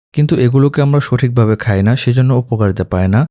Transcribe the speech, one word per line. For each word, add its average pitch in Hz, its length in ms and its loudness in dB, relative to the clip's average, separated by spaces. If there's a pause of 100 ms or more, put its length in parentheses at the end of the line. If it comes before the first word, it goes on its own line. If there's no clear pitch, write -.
(120)
কিন্তু 147 220 0 (100)
এগুলোকে 135 380 2
আমরা 143 180 2
সঠিকভাবে 120 560 0
খাই 98 260 -2
না, 107 140 2
সেজন্য 127 400 0
উপকারিতা 107 480 -2
পায় 92 240 -2
না। 104 120 2 (100)